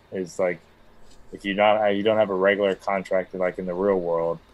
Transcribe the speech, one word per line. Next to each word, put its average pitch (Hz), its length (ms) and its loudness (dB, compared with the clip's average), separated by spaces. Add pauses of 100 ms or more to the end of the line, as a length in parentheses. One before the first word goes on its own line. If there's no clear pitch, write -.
(140)
It's 92 260 -8
like, 90 200 -2 (760)
if 95 100 -16
you're 98 120 -2
not, 107 340 4
you 101 140 0
don't 107 140 2
have 107 120 2
a 98 60 -2
regular 98 400 2
contract, 95 600 -4
like, 90 240 -2
in 92 60 -8
the 90 80 -6
real 95 260 0
world, 85 400 -2 (140)